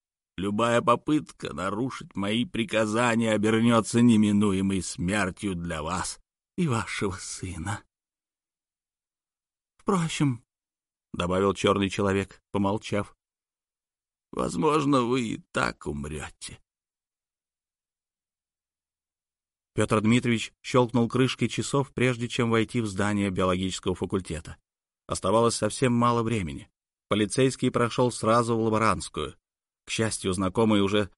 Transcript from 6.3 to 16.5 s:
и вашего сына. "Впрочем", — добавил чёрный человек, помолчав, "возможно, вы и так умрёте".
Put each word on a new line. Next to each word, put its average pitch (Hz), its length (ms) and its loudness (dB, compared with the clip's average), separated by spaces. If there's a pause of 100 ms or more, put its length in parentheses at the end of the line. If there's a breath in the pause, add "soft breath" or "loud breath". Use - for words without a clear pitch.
и 180 100 0
вашего 110 540 -2
сына. 90 640 -8 (1900)
"Впрочем", — 160 640 0 (720)
добавил 92 400 0
чёрный 98 380 2
человек, 98 500 -2 (100)
помолчав, 101 640 -4 (1200)
"возможно, 143 680 2
вы 120 260 0
и - 100 -6 (140)
так - 340 -4
умрёте". 71 760 -10 (3250)